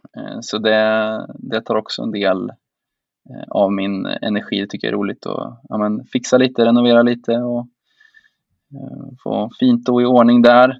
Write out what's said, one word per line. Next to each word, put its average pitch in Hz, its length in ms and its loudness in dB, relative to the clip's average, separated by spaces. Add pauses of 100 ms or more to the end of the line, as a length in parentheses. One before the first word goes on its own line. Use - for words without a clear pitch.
(180)
Eh, 50 240 -14
så - 160 -8
det, 110 680 0 (140)
det 113 220 -6
tar 110 140 -4
också - 260 -6
en 117 100 -6
del, 95 380 -2 (800)
eh, - 200 -16
av 98 240 0
min 98 320 -4
energi. 104 560 -6
Det 101 60 -8
tycker 104 200 -8
jag 107 60 -4
är 104 40 -4
roligt 101 280 -6
att, - 340 -10 (100)
ja, 110 80 -6
men 107 280 -4
fixa 127 320 -2
lite, 127 280 2
renovera 120 380 4
lite 120 340 -2
och, 120 300 -6 (1080)
eh, - 340 -16 (160)
få 104 260 -6 (100)
fint 127 300 2
och 123 120 2
i 123 40 2
ordning 120 360 6
där. 123 380 6